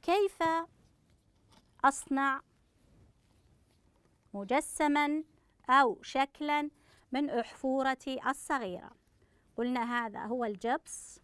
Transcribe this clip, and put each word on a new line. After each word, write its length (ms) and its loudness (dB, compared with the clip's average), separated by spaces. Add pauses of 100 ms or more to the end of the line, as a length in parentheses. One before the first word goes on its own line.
كيف 420 2 (1400)
أصنع 560 2 (1900)
مجسما 920 0 (460)
أو 320 6
شكلا 680 -2 (420)
من 180 -2
أحفورتي 1000 -2
الصغيرة. 600 -4 (680)
قلنا 480 0
هذا 200 -8
هو 200 -2
الجبس. 800 -4